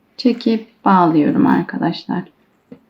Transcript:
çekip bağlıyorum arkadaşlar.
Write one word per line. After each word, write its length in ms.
çekip 680
bağlıyorum 640
arkadaşlar. 760